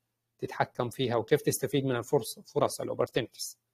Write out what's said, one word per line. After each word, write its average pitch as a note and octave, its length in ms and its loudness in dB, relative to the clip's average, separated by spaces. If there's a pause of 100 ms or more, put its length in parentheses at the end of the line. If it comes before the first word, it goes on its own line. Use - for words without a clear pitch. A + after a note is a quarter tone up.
(380)
تتحكم - 520 -2
فيها A#2+ 260 0
وكيف C#3 260 4
تستفيد C3+ 440 0
من C3 100 2
الفرص، C3 440 0
فرص، - 420 0
الأوبورتينيتيز. - 760 -4 (160)